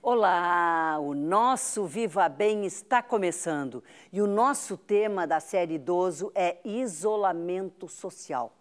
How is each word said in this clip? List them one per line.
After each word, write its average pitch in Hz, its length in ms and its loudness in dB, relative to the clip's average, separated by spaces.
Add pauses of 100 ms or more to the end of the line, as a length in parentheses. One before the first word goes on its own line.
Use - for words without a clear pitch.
Olá, 175 920 2
o 143 140 -4
nosso 202 680 2
Viva 185 440 0
Bem 208 360 0
está 233 380 0
começando 165 800 -2 (300)
e 196 100 0
o 208 60 2
nosso 214 480 0
tema 208 500 0
da 156 140 2
série 170 340 -2
Idoso 175 580 0
é 180 320 0
isolamento 190 1200 -2
social. 135 720 -8